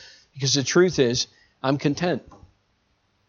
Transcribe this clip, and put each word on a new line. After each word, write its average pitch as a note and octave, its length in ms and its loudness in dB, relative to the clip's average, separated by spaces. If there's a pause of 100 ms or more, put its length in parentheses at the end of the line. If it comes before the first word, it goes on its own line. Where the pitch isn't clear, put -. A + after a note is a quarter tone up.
(320)
Because C3 220 -2
the C#3 80 0
truth F3 360 2
is, B2 280 0 (360)
I'm C3+ 140 0
content. D3 460 -2 (1080)